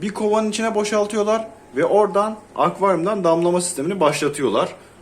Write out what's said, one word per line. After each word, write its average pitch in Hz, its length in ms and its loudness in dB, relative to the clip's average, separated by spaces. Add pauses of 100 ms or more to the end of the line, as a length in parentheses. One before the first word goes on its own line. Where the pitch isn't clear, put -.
bir 202 60 -4
kovanın 214 420 0
içine 220 240 -4
boşaltıyorlar 208 720 0 (280)
ve 147 80 2
oradan 202 520 2 (200)
akvaryumdan 180 680 0
damlama 170 360 2
sistemini 175 400 -4
başlatıyorlar. 143 680 0 (340)